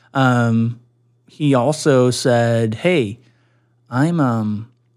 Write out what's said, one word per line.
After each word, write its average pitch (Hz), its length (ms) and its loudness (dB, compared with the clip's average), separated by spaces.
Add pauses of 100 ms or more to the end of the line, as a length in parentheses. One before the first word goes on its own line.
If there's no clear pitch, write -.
(120)
Um, 117 680 0 (460)
he 143 280 -2
also 127 580 2
said, 117 640 0
Hey, 139 420 -2 (720)
I'm, 156 300 0
um, 113 500 -2 (260)